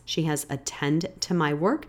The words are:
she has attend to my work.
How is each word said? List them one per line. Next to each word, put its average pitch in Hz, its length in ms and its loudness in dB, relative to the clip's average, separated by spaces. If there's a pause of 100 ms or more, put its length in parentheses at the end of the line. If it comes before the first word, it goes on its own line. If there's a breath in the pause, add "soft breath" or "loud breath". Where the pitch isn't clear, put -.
she - 180 -2
has 151 260 0
attend 147 560 0 (140)
to - 160 -2
my 151 180 2
work. 202 360 2